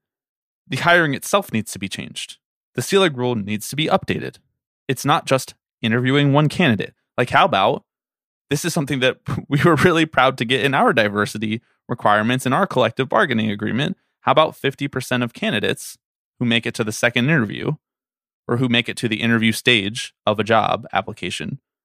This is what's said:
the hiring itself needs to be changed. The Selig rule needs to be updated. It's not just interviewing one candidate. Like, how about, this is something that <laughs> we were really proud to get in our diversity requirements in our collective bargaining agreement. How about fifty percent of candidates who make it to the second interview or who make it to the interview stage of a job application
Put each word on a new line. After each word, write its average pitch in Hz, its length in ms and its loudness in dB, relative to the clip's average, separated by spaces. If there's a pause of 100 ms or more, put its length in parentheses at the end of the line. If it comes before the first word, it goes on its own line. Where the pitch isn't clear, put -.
(680)
the 139 100 -8
hiring 165 380 2
itself - 380 -2
needs 110 200 -4
to - 60 -12
be 95 100 -8
changed. - 500 -14 (360)
The 123 80 -4
Selig 185 340 2
rule 123 180 -2
needs 107 340 -6
to 135 80 -10
be 156 100 -2
updated. - 500 -2 (500)
It's - 180 -6
not 143 220 0
just - 280 -2 (280)
interviewing 131 500 2
one 147 160 4
candidate. 123 460 0 (240)
Like, 123 120 -2
how 143 140 4
about, 110 400 0 (640)
this 147 160 -4
is 170 80 -4
something 143 280 -2
that 127 180 2 (160)
<laughs> - 140 -8
we 139 140 2
were 165 140 6
really 160 300 4
proud 131 320 2
to 123 60 -2
get 117 180 0
in 135 100 2
our 190 200 2
diversity 107 680 0 (260)
requirements 117 580 2
in 123 60 2
our 180 140 2
collective 127 420 0
bargaining 117 420 0
agreement. 107 460 -4 (240)
How 131 120 0
about 151 240 4
fifty 139 320 -4
percent 127 340 -4
of 120 120 -4
candidates 113 640 -4 (400)
who 123 80 -2
make 117 180 2
it 120 100 -4
to 117 100 -4
the 113 80 -4
second 120 340 0
interview 117 460 -2 (760)
or 120 80 0
who 127 120 0
make 120 200 2
it 98 100 -8
to 120 100 -4
the 107 140 -2
interview 113 300 2
stage 110 640 0 (120)
of 104 120 0
a 104 60 -2
job 104 480 0
application - 680 -8 (240)